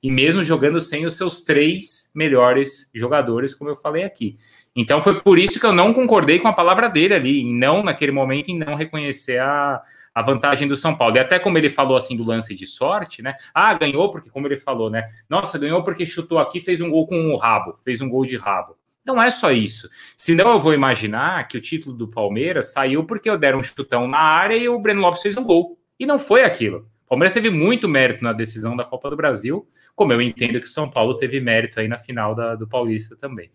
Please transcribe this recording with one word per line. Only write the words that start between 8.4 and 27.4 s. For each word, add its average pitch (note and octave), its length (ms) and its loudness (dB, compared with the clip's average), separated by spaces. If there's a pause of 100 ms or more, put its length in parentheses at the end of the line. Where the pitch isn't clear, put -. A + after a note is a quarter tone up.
em F3 80 -6
não D3 160 -6
reconhecer C#3+ 680 -6
a, C#3+ 420 -2 (320)
a A#2 80 -2
vantagem C#3 460 0
do C#3 80 -2
São D#3 180 -2
Paulo. A#2 220 2
E - 20 6
até D3+ 200 2
como F3 180 0
ele D3+ 140 2
falou, C3 260 2
assim, B2 180 -2
do A#2 80 -6
lance A2+ 320 -4
de F#2 120 -16
sorte, D#3 560 -6
né? C3+ 120 -8 (200)
Ah, G3+ 180 4
ganhou, D#3+ 380 0
porque - 180 -16
como C#3 180 -8
ele C#3 100 -2
falou, A2+ 340 -4
né? A2+ 160 -6 (240)
Nossa, F3 280 -2
ganhou D#3 240 -2
porque F3 220 -4
chutou E3 340 -4
aqui, D#3 220 -2
fez F3 220 -2
um E3+ 80 -4
gol D#3 160 2
com E3 240 -2
o C3+ 60 0
rabo, G#2+ 460 0
fez B2 200 -6
um C3+ 60 -6
gol B2+ 180 -2
de B2+ 100 -8
rabo. F#2+ 400 -6 (260)
Não C4 180 -2
é A#3+ 100 4
só F#3 200 0
isso. A2 380 -2 (260)
Senão F3 380 4
eu G#3+ 60 6
vou D#3 160 4
imaginar C3 720 -2
que - 80 -12
o A2 40 -6
título D3 360 -10
do A#2 100 -8
Palmeiras A#2 680 -4
saiu C#3 300 0
porque G#3+ 280 -4
eu G3+ 80 0
deram C3+ 220 2
um - 20 -8
chutão B2 440 -4
na C3+ 120 0
área E3 380 4
e A#3+ 120 0
o A#3+ 100 -2
Breno G3+ 220 0
Lopes F3 220 2
fez G#3 160 -2
um C4 60 -6
gol. F3 340 2 (200)
E C4 60 -4
não C#4+ 140 2
foi C4 260 4
aquilo. G#2 420 -2 (200)
O - 20 -20
Palmeiras E3 240 2
teve A3+ 160 0